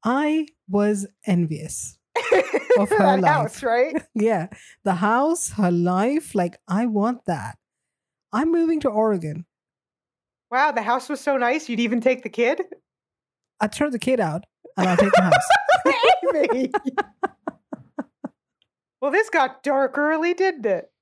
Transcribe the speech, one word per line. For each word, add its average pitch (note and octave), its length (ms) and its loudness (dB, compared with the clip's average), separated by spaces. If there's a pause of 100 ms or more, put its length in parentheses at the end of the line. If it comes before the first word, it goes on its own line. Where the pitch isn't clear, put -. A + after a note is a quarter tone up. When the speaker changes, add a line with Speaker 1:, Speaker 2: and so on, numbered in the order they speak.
Speaker 1:
I D4+ 440 0 (200)
was G3+ 400 0 (180)
envious E3 720 -2 (100)
Speaker 2:
<laughs> - 100 -6 (600)
Speaker 1:
of - 120 2
her G#4+ 80 0
Speaker 2:
That F#3+ 240 4
Speaker 1:
life. F3 100 4
Speaker 2:
house, - 320 -2
right? B3+ 320 0 (140)
Speaker 1:
<laughs> - 40 -20
Yeah. G#3 340 0 (360)
The F#3+ 120 0
house, B3 560 0
her F#3 200 2
life, F#3 640 0
like, F3 220 -2 (100)
I G3+ 180 0
want A3+ 420 -2
that. B2 300 -6 (760)
I'm D4 180 0
moving E4 300 2
to C#4+ 80 0
Oregon. F#3+ 560 -2 (1040)
Speaker 2:
Wow, C4+ 220 2
the A3+ 80 -2
house A#3+ 260 -2
was D4+ 140 -6
so C#4 160 0
nice, B3+ 320 -2
you'd A3+ 100 -4
even A#3 220 0
take B3+ 220 0
the A3 60 -8
kid? B3 320 -2 (1000)
Speaker 1:
I'd G#3+ 120 -4
throw D4 160 -2
the A#3+ 100 -6
kid B3+ 200 -2
out, E3 240 -4 (320)
and F3+ 140 2
I'll F3+ 80 2
take G3+ 160 4
the - 80 6
house. F#4 260 2 (380)
Speaker 2:
<laughs> C5+ 500 2
Amy! - 360 0 (2250)
Well, C#4 120 -2
this G#4+ 180 0
got C4 340 -2
dark C4+ 340 0
early, D#4 360 0
didn't F4 320 -2
it? F#3 260 -2 (100)